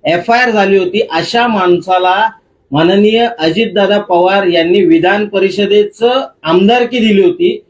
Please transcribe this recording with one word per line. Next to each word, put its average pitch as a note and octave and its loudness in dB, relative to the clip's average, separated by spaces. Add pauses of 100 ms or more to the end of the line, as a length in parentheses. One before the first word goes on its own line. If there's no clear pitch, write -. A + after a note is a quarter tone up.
एफआयआर A#3 0
झाली G3 0
होती. F#3+ -2
अशा A#3 -2
माणसाला F#3 0 (420)
माननीय G3+ 2 (120)
अजितदादा G3 0
पवार F#3+ 0
यांनी F3 0
विधान F3 2
परिषदेचं G3+ -2 (160)
आमदारकी A#3 2
दिली G#3 2
होती. F3+ -2